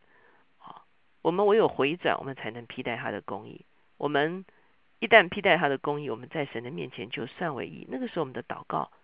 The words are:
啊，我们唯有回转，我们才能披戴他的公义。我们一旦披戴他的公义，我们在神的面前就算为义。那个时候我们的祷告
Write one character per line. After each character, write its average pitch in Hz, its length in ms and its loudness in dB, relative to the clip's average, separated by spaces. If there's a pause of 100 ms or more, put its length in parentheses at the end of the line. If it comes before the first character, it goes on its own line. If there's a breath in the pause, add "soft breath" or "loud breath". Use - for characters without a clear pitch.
(600 soft breath)
啊， - 220 -20 (400)
我 160 80 2
们 185 160 4
唯 208 120 6
有 185 100 6
回 139 300 2
转， 143 200 0
我 - 60 -8
们 135 120 -8
才 - 140 -10
能 117 160 -12
披 - 160 -10
戴 120 140 -4
他 120 160 -6
的 101 100 -4
公 107 260 -10
义。 - 180 -16 (320)
我 - 100 -2
们 156 380 0 (540 soft breath)
一 226 60 -4
旦 208 240 8
披 208 120 -6
戴 180 160 6
他 170 100 2
的 139 100 2
公 147 240 -2
义， 143 80 -6
我 117 60 -4
们 120 140 -12
在 147 160 -4
神 117 180 -10
的 123 80 -10
面 156 180 -8
前 117 200 -10
就 - 180 -8
算 160 260 -6
为 110 140 -6
义。 - 220 -14
那 262 100 -6
个 254 80 -6
时 - 80 -10
候 175 60 -2
我 151 40 -2
们 131 80 -10
的 117 80 -8
祷 - 240 -10
告 - 260 -4 (120)